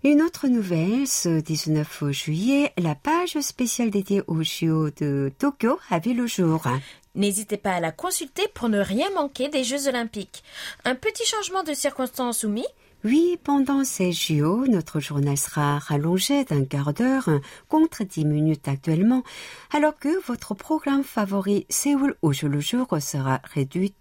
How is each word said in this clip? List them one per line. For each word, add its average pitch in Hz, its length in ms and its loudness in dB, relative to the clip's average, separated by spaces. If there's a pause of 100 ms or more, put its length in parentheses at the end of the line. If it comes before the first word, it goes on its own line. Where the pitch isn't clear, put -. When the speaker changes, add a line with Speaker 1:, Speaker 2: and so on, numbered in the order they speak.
Speaker 1:
Une 294 160 8
autre 330 280 0
nouvelle, 208 580 2
ce 165 320 2
dix-neuf 151 680 -2
juillet, 208 680 0
la 165 160 0
page 330 460 -2
spéciale 240 500 -2
dédiée 202 380 0
aux 160 160 0
J 160 260 -2
O 156 200 2
de 139 500 -2
Tokyo 277 400 0 (100)
a 170 100 2
vu 233 140 -2
le 240 140 0
jour. 160 400 0 (480)
Speaker 2:
N'hésitez 202 400 -2
pas 196 200 -2
à 175 40 0
la 165 140 -2
consulter 359 500 -6 (100)
pour 240 140 -4
ne 214 120 2
rien 214 360 0
manquer 285 320 -2
des 285 160 0
Jeux 277 240 -2
Olympiques. 226 560 -6 (400)
Un 160 120 0
petit 427 300 -4
changement 381 380 -2
de 302 100 -4
circonstance, 254 680 -4
Oumi ? 214 220 -2 (400)
Speaker 1:
Oui, 330 380 4
pendant 277 420 2
ces 180 260 0
J 156 300 0
O, 202 260 2
notre 170 320 0
journal 143 380 0
sera 143 420 0
rallongé 175 640 0
d'un 143 220 0
quart 143 280 -2
d'heure, 254 360 0 (400)
contre 311 340 2
dix 160 220 -2
minutes 151 420 2
actuellement, 170 560 2 (500)
alors 302 240 4
que 330 280 -2
votre - 280 -8
programme 277 500 0
favori, 202 680 -2
Séoul 285 520 2
au 147 120 2
jour 143 160 -2
le 143 100 0
jour, 247 280 -2 (120)
sera 135 420 -2 (120)
réduit 175 480 -2